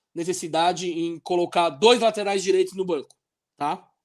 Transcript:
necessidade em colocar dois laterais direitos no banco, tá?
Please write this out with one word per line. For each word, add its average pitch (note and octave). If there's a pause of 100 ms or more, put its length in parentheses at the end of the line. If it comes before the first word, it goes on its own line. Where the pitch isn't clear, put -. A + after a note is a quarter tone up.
(140)
necessidade E3+
em E3
colocar F3
dois G#3+
laterais G#3
direitos F#3
no F#3+
banco, E3+ (420)
tá? D#3 (180)